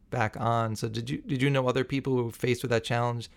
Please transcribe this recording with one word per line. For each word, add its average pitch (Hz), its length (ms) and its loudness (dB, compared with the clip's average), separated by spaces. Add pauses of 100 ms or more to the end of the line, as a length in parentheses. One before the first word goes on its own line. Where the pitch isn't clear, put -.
(120)
back 117 280 0
on. 113 360 2
So 117 140 -4
did 117 200 -6
you, 151 100 -4
did 143 220 -2
you 139 80 4
know 135 180 2
other 127 160 2
people 135 320 0
who 123 100 2
were 117 60 -4
faced 123 320 0
with 120 80 -2
that 113 120 2
challenge 120 540 -2